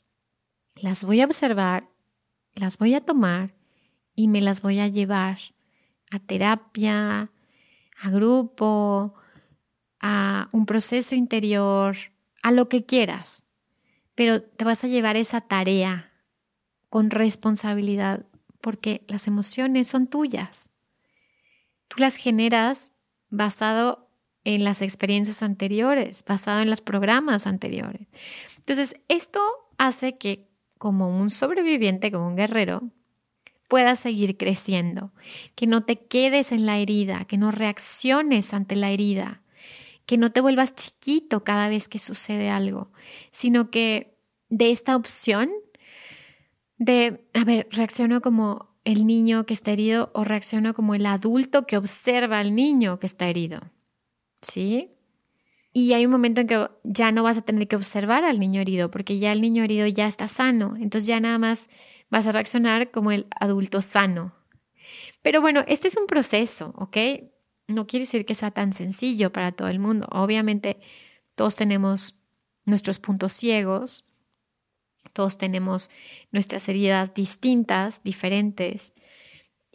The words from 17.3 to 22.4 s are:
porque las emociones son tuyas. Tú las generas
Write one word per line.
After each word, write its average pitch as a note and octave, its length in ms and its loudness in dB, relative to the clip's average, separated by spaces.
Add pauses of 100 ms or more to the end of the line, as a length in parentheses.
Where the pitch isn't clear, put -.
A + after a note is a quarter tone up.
porque G#3+ 460 -6
las G3+ 200 -8
emociones B3 600 0
son B3+ 200 0
tuyas. C4 640 -4 (1160)
Tú - 120 -20
las C4 160 2
generas A#3 760 0 (380)